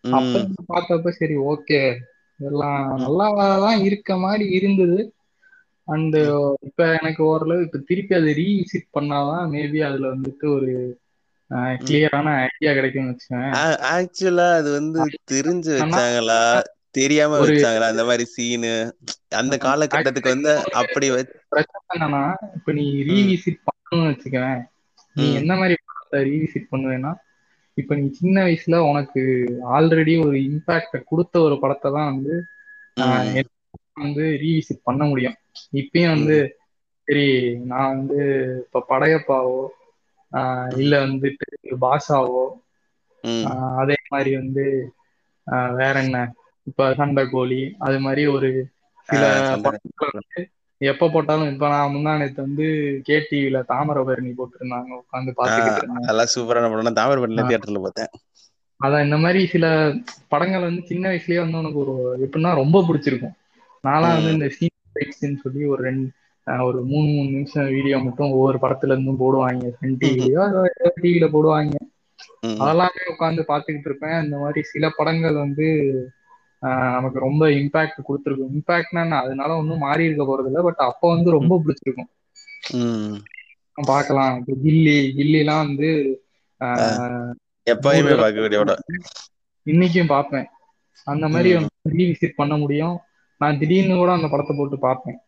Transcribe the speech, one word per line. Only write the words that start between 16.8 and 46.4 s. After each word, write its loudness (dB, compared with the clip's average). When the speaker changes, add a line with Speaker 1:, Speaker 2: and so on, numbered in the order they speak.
Speaker 1:
தெரியாம 2
Speaker 2:
ஒரு 4
Speaker 1:
வச்சாங்களா 4
அந்த 0
மாதிரி 0
சீனு? -4
அந்த -2
Speaker 2:
ஆமா. -6
Speaker 1:
காலகட்டத்துக்கு 0
வந்து 2
Speaker 2:
Actually, -4
Speaker 1:
அப்படி 0
வ-, -2
Speaker 2:
பிரச்சனை -2
என்னன்னா, -2
இப்ப -6
நீ -2
Speaker 1:
ம். -4
Speaker 2:
ரீவிசிட் 2
பண்ணணும்னு -6
வச்சுக்கோங்க, -2
நீ 2
Speaker 1:
ம். 2
Speaker 2:
என்ன 0
மாதிரி 2
படத்தை -2
ரீவிசிட் -4
பண்ணுவேன்னா, -4
இப்ப -4
நீ 0
சின்ன 2
வயசுல 2
உனக்கு 0
already 4
ஒரு 2
இம்பாக்ட -2
கொடுத்த 0
ஒரு 4
படத்தை 0
தான் -2
வந்து, -4
ஆ, 2
Speaker 1:
ம். 2
Speaker 2:
என்னால 0
வந்து -4
ரீவிசிட் -2
பண்ண 0
முடியும். 0
இப்பயும் 0
வந்து 4
Speaker 1:
ம். -2
Speaker 2:
சரி, 2
நான் -2
வந்து -4
இப்ப -4
படையப்பாவோ, 2
ஆ, -2
Speaker 1:
ம். -6
Speaker 2:
இல்ல 2
வந்துட்டு -6
பாஷாவோ, 0
Speaker 1:
ம். -4
Speaker 2:
ஆ, -6
அதே 2
மாதிரி 0
வந்து, -4
ஆ, -2
வேற 0
என்ன, -2